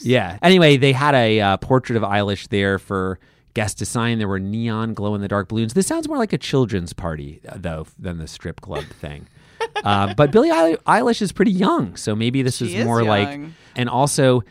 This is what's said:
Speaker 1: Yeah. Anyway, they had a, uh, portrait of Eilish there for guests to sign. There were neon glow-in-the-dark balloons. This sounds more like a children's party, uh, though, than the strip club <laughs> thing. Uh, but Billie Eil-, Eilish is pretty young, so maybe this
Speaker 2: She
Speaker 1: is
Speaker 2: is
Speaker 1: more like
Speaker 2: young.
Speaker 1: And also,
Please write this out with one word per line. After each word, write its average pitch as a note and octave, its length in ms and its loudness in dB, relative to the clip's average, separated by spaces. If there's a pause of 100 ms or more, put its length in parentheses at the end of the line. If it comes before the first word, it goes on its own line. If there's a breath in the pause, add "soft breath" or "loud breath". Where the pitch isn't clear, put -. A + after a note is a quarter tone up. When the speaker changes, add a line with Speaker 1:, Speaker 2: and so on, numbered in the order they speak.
Speaker 1:
Yeah. G#2 400 0
Anyway, E3+ 360 8
they C3+ 160 4
had C#3 220 2
a, A2 260 4
uh, G2 160 2
portrait B2+ 400 0
of G#2 60 0
Eilish G2+ 460 -2
there G2 300 0
for F#2+ 400 -4 (340 soft breath)
guests G#2+ 260 -4
to G#2+ 60 -6
sign. A#2 340 -2
There G#2+ 80 -2
were F#2+ 120 -2
neon A2 540 -4
glow-in-the-dark G2+ 560 -2
balloons. A2+ 240 -2
This F#3+ 140 0
sounds D#4+ 200 -4
more D4+ 100 -4
like A3+ 160 -2
a D3 40 -4
children's G2+ 560 -2
party, D#2 540 -10
uh, - 100 -16
though, D#2+ 300 -8 (100)
than F2 200 -10
the D#2 100 -10
strip - 340 -14
club D2+ 240 -10
<laughs> - 160 -20
thing. D2 260 -14 (560 soft breath)
Uh, G2+ 300 0
but D3 180 4
Billie B3+ 200 4
Eil-, E4 260 2 (100)
Eilish A3+ 340 2
is G3 100 -2
pretty G#3 200 2
young, F#3 440 0
so G#2+ 200 -4
maybe B2 260 0
this B2 160 -2
Speaker 2:
She B2 100 -4
Speaker 1:
is - 80 -6
Speaker 2:
is A#2 100 -2
Speaker 1:
more A#2 180 2
like G2+ 260 2
Speaker 2:
young. D3 240 -12 (220 loud breath)
Speaker 1:
And B2 140 -2
also, B2+ 600 2